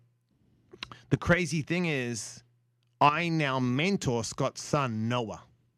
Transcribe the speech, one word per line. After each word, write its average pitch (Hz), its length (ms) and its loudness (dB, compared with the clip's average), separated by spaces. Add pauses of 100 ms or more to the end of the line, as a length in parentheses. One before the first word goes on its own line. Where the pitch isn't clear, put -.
(1080)
the 135 80 2
crazy 170 460 0
thing 175 240 -2
is, 123 560 -4 (600)
I 156 280 4
now 143 280 2
mentor 127 680 0
Scott's - 380 -4
son, 117 460 -4
Noah. 117 320 -4 (380)